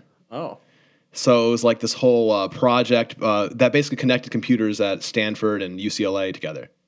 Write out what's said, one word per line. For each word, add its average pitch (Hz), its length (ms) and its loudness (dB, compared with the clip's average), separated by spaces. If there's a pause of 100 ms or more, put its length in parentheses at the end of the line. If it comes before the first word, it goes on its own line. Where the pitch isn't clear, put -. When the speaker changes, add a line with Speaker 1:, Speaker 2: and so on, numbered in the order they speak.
(300)
Speaker 1:
Oh. 143 280 -12 (560)
Speaker 2:
So 117 340 2
it - 40 2
was, 117 120 0
like, 113 160 2
this 113 140 -4
whole, 117 360 4
uh, 98 180 0
project, 120 720 0
uh, 104 300 0
that 120 200 2
basically 143 240 0
connected 127 340 0
computers 110 520 0
at 98 200 -2
Stanford 107 600 -2
and 92 180 -8
U 104 100 -4
C - 140 -4
L 98 140 0
A 95 120 -2
together. 78 380 -10 (200)